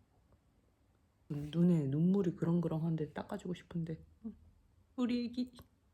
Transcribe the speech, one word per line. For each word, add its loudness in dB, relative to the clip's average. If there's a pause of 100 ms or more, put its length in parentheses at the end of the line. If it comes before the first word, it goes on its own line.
(1300)
눈에 2
눈물이 2
그렁그렁한데 0
닦아주고 -6
싶은데. -8 (920)
우리 0
애기 -4 (420)